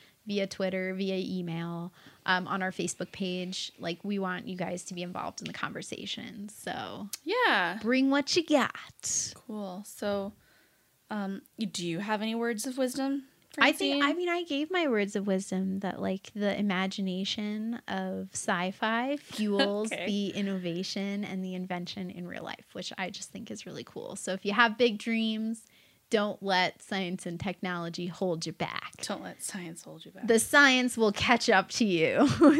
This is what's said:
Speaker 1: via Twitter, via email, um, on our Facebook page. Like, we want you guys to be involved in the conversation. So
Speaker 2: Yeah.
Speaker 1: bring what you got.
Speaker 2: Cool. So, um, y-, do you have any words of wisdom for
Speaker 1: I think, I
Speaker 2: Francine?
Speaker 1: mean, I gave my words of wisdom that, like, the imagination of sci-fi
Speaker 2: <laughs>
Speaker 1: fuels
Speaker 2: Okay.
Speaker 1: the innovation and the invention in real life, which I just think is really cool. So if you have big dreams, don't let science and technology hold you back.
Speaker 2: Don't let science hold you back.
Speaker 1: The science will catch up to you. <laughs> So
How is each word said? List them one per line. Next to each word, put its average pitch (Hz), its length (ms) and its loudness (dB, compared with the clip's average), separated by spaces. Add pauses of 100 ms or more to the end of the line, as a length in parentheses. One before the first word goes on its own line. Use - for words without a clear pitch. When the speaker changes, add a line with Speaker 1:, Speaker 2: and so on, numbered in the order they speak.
(260)
Speaker 1:
via 202 200 0
Twitter, 185 480 -2
via 190 220 -2
email, 170 760 -4 (360)
um, 185 220 2
on 190 120 -2
our 185 100 -2
Facebook 180 420 -4
page. 185 640 -6
Like, 170 260 -6
we 202 140 -2
want 180 280 -4
you 180 100 -6
guys 185 300 -4
to 185 80 -10
be 175 80 -6
involved 180 380 -6
in 170 60 -6
the - 80 -8
conversation. - 960 -6
So 113 580 -8 (160)
Speaker 2:
Yeah. 262 560 4
Speaker 1:
bring 262 300 4
what 277 260 2
you 330 80 4
got. - 880 0 (140)
Speaker 2:
Cool. 202 400 -8
So, 202 480 -4 (720)
um, 196 320 -4 (160)
y-, 220 160 -4
do 175 140 -4
you 165 140 -2
have 208 200 0
any 220 140 -2
words 233 320 -2
of 254 100 -6
wisdom 269 480 0 (280)
for 220 120 2
Speaker 1:
I 294 80 8
think, 285 220 2 (100)
I 285 80 6
Speaker 2:
Francine? 320 60 -2
Speaker 1:
mean, 359 100 0
I 349 160 0
gave 302 260 -2
my 349 160 2
words 208 300 2
of 202 100 -2
wisdom 190 520 0
that, 196 240 -4
like, 190 320 -4
the 202 240 0
imagination 202 1300 -2
of 190 460 -4
sci-fi 220 840 -2
Speaker 2:
<laughs> 285 60 -8
Speaker 1:
fuels 208 680 0
Speaker 2:
Okay. 175 140 -4
Speaker 1:
the 202 240 -2 (100)
innovation 196 840 -4
and 190 180 -6
the 185 120 -6
invention 180 560 -6
in 175 180 -10
real - 160 -10
life, - 300 -12
which - 240 -8
I 185 100 -4
just - 220 -12
think - 200 -14
is - 140 -12
really 113 200 -10
cool. - 320 -10
So - 180 -4
if 190 100 -6
you 196 80 -2
have 220 240 6
big 240 220 4
dreams, 220 640 -2 (460)
don't 208 320 2
let 185 380 2
science 190 460 -4
and 170 120 -6
technology 175 680 -4
hold 170 400 -2
you 160 60 -6
back. - 500 -6
Speaker 2:
Don't - 200 -6
let 180 200 -12
science 170 400 -8
hold 160 240 -18
you - 40 -20
back. - 160 -10
Speaker 1:
The 226 120 8
science 254 580 6
will 220 160 6
catch - 380 4
up 196 220 6
to - 120 2
you. 170 480 6
<laughs> - 60 0
So 302 80 10 (140)